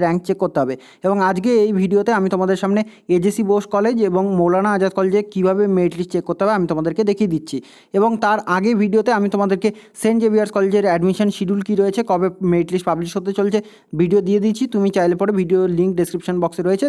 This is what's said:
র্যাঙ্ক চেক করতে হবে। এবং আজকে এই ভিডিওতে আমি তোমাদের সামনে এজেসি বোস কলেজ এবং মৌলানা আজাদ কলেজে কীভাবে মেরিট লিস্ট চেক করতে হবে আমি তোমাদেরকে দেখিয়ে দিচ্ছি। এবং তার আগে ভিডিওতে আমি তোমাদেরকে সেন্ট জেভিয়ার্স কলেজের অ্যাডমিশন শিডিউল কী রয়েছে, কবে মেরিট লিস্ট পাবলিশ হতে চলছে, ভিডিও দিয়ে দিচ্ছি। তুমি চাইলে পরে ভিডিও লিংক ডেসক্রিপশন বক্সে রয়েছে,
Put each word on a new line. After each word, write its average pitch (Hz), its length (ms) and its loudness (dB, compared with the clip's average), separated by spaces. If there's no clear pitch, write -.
র্যাঙ্ক 170 220 0
চেক 190 100 -2
করতে 165 240 -2
হবে। 131 140 -2
এবং 196 180 0
আজকে 190 300 0
এই 214 80 0
ভিডিওতে 196 400 2
আমি 196 220 0
তোমাদের 190 280 0
সামনে 202 180 0
এজেসি 185 340 0
বোস 202 240 0
কলেজ 214 300 0
এবং 180 120 0
মৌলানা 185 380 2
আজাদ 185 160 0
কলেজে 196 300 0
কীভাবে 190 440 0
মেরিট 175 220 0
লিস্ট 180 140 -6
চেক 175 120 -4
করতে 175 200 -4
হবে 214 140 2
আমি 175 140 0
তোমাদেরকে 165 320 -2
দেখিয়ে 202 300 0
দিচ্ছি। 151 220 -6
এবং 220 320 2
তার 208 140 2
আগে 196 180 0
ভিডিওতে 208 440 2
আমি 202 160 0
তোমাদেরকে 196 340 0
সেন্ট 226 200 2
জেভিয়ার্স 214 340 2
কলেজের 202 340 2
অ্যাডমিশন 185 460 2
শিডিউল 202 240 -2
কী 208 140 -2
রয়েছে, 196 260 0
কবে 185 180 0
মেরিট 170 200 0
লিস্ট 180 180 -4
পাবলিশ 170 260 -4
হতে 190 160 -6
চলছে, 202 280 0
ভিডিও 185 280 2
দিয়ে 202 120 2
দিচ্ছি। 220 240 0
তুমি 196 220 2
চাইলে 175 240 2
পরে 202 120 0
ভিডিও 185 340 2
লিংক 185 180 0
ডেসক্রিপশন 175 460 -4
বক্সে 170 200 -4
রয়েছে, 196 260 0